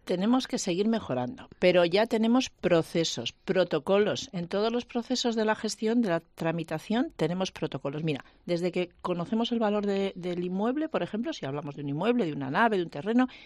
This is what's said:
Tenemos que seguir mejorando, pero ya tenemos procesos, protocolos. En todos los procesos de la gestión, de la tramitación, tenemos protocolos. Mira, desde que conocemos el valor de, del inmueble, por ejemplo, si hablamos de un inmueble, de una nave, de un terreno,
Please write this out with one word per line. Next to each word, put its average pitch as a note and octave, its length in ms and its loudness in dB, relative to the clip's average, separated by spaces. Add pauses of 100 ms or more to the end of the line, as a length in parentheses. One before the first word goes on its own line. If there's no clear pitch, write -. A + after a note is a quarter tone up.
Tenemos A3 400 2
que - 120 -4
seguir F#3+ 280 0
mejorando, B2+ 640 -2 (100)
pero F3+ 280 6
ya F#3+ 180 4
tenemos A#3 460 2
procesos, E3 840 0
protocolos. F#3 1000 0
En F3 160 -6
todos G#3 220 0
los A#3+ 140 -2
procesos A#3+ 500 -2
de A3 120 0
la G#3+ 80 2
gestión, A3 480 0
de G3+ 80 0
la E3 100 2
tramitación, E3+ 960 -2
tenemos F3+ 360 -2
protocolos. D3+ 520 -6
Mira, D3 180 -2 (220)
desde F3 260 -2
que F3+ 200 -4 (100)
conocemos F#3 500 -2
el A#3 100 0
valor G#3 260 2
de, G3 280 0
del F3+ 300 -4
inmueble, A#3 460 -2
por F3 120 0
ejemplo, A#3 300 -4
si - 140 -8
hablamos D3 300 -6
de D3 80 -8
un C#3+ 40 -4
inmueble, G3 380 0
de D3 80 -4
una C3+ 160 -4
nave, G#3+ 260 2
de F3+ 60 0
un E3 80 -6
terreno, A3+ 380 0 (180)